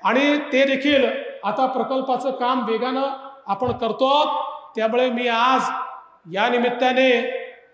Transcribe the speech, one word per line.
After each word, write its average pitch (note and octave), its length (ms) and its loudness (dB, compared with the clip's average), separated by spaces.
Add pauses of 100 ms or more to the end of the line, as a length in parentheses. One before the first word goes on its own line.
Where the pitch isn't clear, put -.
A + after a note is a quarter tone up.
आणि C#4 340 2
ते C4+ 260 0
देखील C4+ 440 2 (360)
आता G#3 220 0
प्रकल्पाचं C4 640 -2
काम B3+ 340 -2
वेगानं B3 380 -2 (440)
आपण A#3+ 240 -2
करतो A3+ 340 0
आहोत. D4 400 2 (300)
त्यामुळे A#3+ 340 2
मी A#3+ 180 -2
आज A#3+ 340 2 (720)
या G3+ 180 2
निमित्ताने B3 880 2 (340)